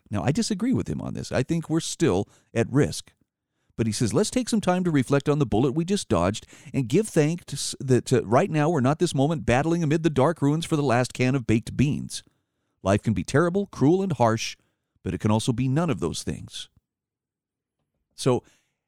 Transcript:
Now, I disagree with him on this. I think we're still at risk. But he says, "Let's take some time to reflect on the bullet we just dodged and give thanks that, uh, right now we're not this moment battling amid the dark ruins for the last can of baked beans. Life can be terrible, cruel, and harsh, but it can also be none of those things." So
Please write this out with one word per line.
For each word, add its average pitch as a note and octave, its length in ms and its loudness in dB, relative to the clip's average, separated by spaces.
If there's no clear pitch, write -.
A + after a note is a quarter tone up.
Now, G2 140 -4
I C3 80 2
disagree A3+ 400 -2
with G#2+ 160 -2
him C#2+ 120 -4
on A1 140 -8
this. - 160 -10
I A#2 140 0
think E3 260 -4
we're D#3+ 100 0
still G#2 480 0
at A2+ 200 -2
risk. A#2 400 0
But A2+ 100 0
he G#2+ 60 -2
says, G#2 200 -2
"Let's F3+ 180 0
take B3+ 180 -2
some G#3+ 120 0
time F3+ 240 0
to F3 60 0
reflect C#3+ 380 2
on D3 100 2
the C#3 80 2
bullet A#2+ 260 2
we E3 120 -2
just F#3+ 240 -4
dodged F#2+ 380 0
and B2+ 140 -2
give G#3+ 200 2
thanks - 720 -2
that, B2+ 320 2
uh, B2 120 2
right C3 260 2
now D3+ 180 0
we're E3+ 120 0
not C3+ 180 2
this E3+ 160 -2
moment C#3+ 320 0
battling D#3 360 2
amid D#3 200 2
the E3 80 2
dark C#3+ 320 0
ruins D3+ 240 0
for D#3+ 100 -2
the D3 60 0
last B2 320 0
can C3 200 0
of C3 120 -4
baked A2 300 0
beans. E2 460 -2
Life G2 200 2
can A2+ 120 0
be F2 100 -2
terrible, F3 420 0
cruel, F3 360 2
and F#3+ 100 -2
harsh, A#2 440 0
but F2 120 -4
it F2 40 -6
can G#2+ 120 0
also A2 220 2
be B2+ 160 0
none D#3+ 200 0
of A#2+ 120 -2
those D#2+ 220 -4
things." - 460 -10
So B2 300 0